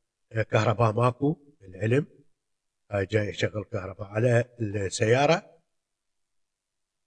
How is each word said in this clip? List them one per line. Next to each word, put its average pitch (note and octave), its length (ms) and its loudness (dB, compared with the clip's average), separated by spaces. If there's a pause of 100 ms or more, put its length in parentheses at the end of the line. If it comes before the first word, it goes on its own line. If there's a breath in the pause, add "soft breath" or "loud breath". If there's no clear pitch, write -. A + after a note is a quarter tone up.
(320)
كهرباء A2 640 0
ماكو، B2+ 440 0 (240)
العلم. A2 440 -2 (840)
هاي G2+ 140 -2
جاي G#2 220 -2
يشغل G2+ 360 -6
كهرباء G2 440 -10
على A#2 380 2 (140)
السيارة. A2+ 1040 0 (1500)